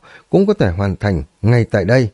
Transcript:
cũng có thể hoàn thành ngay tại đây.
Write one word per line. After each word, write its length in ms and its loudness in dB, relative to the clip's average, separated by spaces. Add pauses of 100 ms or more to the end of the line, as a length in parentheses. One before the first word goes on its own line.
(300)
cũng 160 2
có 80 2
thể 160 0
hoàn 260 -2
thành 280 -2 (180)
ngay 300 2
tại 140 -2
đây. 280 0